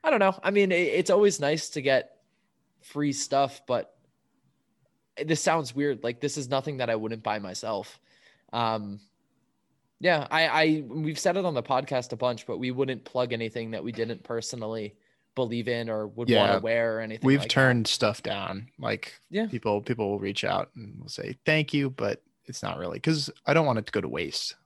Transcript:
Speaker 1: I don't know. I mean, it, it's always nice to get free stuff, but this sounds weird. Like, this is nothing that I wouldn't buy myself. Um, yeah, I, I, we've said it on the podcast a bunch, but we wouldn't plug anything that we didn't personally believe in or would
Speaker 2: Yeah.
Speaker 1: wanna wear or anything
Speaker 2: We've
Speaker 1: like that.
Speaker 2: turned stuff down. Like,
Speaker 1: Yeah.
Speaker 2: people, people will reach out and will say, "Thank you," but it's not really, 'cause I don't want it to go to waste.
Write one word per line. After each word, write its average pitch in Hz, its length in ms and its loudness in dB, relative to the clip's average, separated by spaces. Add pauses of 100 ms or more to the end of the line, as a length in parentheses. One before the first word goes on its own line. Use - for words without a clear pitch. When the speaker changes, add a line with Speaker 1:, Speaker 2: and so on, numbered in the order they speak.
Speaker 1:
I 320 40 4
don't 262 100 4
know. 190 220 4
I 190 100 0
mean, 202 200 4
it, 175 40 4 (120)
it's 151 220 2
always 202 320 6
nice 151 300 0
to 151 100 -6
get 131 380 2 (640)
free 147 300 -2
stuff, 139 560 0
but 117 260 -2 (1300)
this 151 160 0
sounds 156 340 0
weird. 143 260 -2
Like, 120 200 -6
this 147 160 -4
is 135 100 -8
nothing 135 300 -2
that 120 120 -2
I 113 60 2
wouldn't 110 280 -6
buy 107 160 -2
myself. 98 600 -8 (540)
Um, 110 480 -2 (960)
yeah, 160 320 2
I, 160 160 4
I, 156 400 2
we've 151 320 -4
said 175 160 2
it 190 80 0
on 170 120 -2
the 120 80 -2
podcast 131 500 -2
a - 20 -6
bunch, 120 320 -2
but 101 100 -6
we 127 140 -4
wouldn't 131 320 -2
plug 123 300 -2
anything 113 380 -6
that 95 120 -8
we 117 80 -6
didn't 113 320 -6
personally 113 720 -6 (400)
believe 120 320 -2
in 117 220 -2
or 107 180 -4
would 113 220 -4
Speaker 2:
Yeah. 104 180 8
Speaker 1:
wanna 98 140 6
wear 113 360 0
or 113 40 -4
anything 110 260 -6
Speaker 2:
We've 139 120 6
Speaker 1:
like - 100 -4
that. - 40 0
Speaker 2:
turned 123 340 6
stuff - 360 0
down. 98 460 -6 (100)
Like, 110 400 -6 (100)
Speaker 1:
Yeah. 214 180 -2
Speaker 2:
people, 107 340 0
people 110 280 -2
will 101 100 -2
reach 98 260 -4
out 95 300 0
and 110 260 -14
will - 80 -16
say, - 360 -10
"Thank 156 280 2
you," 143 160 2
but 110 340 -4 (220)
it's - 180 -12
not 95 160 -4
really, 87 200 -6
'cause 151 300 0 (160)
I 143 80 4
don't 160 120 6
want 120 140 2
it 107 80 -8
to - 40 -10
go 104 100 0
to 80 60 -4
waste. 69 480 -6 (100)